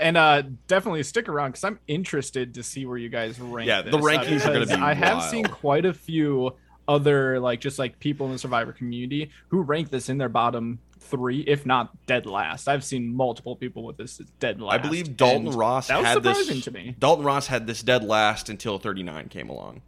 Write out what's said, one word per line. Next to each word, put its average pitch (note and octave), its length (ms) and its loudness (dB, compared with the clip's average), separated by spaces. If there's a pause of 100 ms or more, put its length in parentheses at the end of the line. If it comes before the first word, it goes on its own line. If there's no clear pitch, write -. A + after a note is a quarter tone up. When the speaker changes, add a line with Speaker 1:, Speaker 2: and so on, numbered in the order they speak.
Speaker 1:
and, E3 160 2
uh, D3+ 260 6 (260)
definitely F#3 340 0
stick A3+ 260 -4
around, D3+ 240 -4
'cause - 120 -8
I'm - 240 -6
interested C#3 680 -4
to A#2+ 80 -12
see C3+ 240 -10
where B2 100 -8
you A#2 120 -8
guys A#2 320 -4
rank A#2+ 260 -8
Speaker 2:
Yeah, G#2 160 2
the - 80 -10
Speaker 1:
this, D3+ 100 2
uh, D3+ 80 4
Speaker 2:
rankings D3+ 340 2
are D3 100 2
gonna A#2+ 80 2
Speaker 1:
because - 160 2
Speaker 2:
be - 60 0
Speaker 1:
I D3 120 4
have F3 240 2
Speaker 2:
wild. E3 120 -2
Speaker 1:
seen A3+ 140 -2
quite D3+ 400 0
a F3+ 80 2
few C#3+ 640 0 (320)
other, C#3+ 540 4
like, B2 200 0
just, C#3+ 200 -6
like, B2 180 -6
people C#3+ 280 -2
in C3 60 -4
the B2+ 60 -8
Survivor B2 340 -2
community B2+ 580 -6 (180)
who F3+ 140 2
rank D3 280 -2
this B2+ 180 -4
in C3+ 100 -2
their B2+ 100 0
bottom A#2 500 0 (220)
three, B2+ 400 -4
if C#3+ 260 0
not B2 240 2 (160)
dead A#2+ 200 0
last. G2 420 -4
I've C#3 160 0
seen A#2+ 280 -4
multiple B2 440 -2
people A#2+ 260 -8
with A#2 140 -12
this - 220 -14 (200)
dead A2 220 -2
Speaker 2:
I A2 40 -10
Speaker 1:
last, G#2 180 2
Speaker 2:
believe D3+ 340 -4
Dalton B2 320 6
Speaker 1:
and C3 80 -2
Speaker 2:
Ross A#2+ 320 2
Speaker 1:
that C3+ 100 2
was - 80 2
Speaker 2:
had A#2+ 160 4
this G4 160 4
Speaker 1:
surprising C3+ 240 -2
to B2 80 -10
me. A2 260 -10
Speaker 2:
Dalton D3 280 4
Ross C#3 240 0
had A#2 180 -2
this A2+ 160 -6
dead A#2+ 220 4
last G#2+ 440 4
until G#2 300 -6
thirty-nine F2+ 520 -8
came A#1+ 180 -12
along A1+ 400 -12